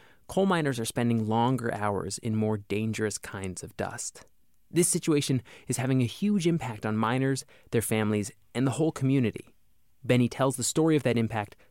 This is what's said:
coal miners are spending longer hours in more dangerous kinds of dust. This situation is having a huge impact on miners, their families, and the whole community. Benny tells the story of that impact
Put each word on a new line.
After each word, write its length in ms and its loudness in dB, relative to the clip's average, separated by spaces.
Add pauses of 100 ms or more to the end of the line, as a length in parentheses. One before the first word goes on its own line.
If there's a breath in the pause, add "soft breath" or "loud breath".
(280 soft breath)
coal 180 2
miners 340 0
are 60 -2
spending 420 0
longer 460 2
hours 440 -2
in 180 -2
more 220 0
dangerous 600 -4
kinds 460 -8
of 140 -16
dust. 480 -8 (440)
This 200 2
situation 520 0 (280 loud breath)
is 80 -2
having 240 2
a 40 2
huge 420 0
impact 380 -2
on 120 0
miners, 480 0 (260 soft breath)
their 100 2
families, 500 0 (220)
and 140 0
the 40 2
whole 200 0
community. 640 0 (500)
Benny 240 4
tells 300 0
the 60 -4
story 340 2
of 60 0
that 140 2
impact 380 -4 (160 soft breath)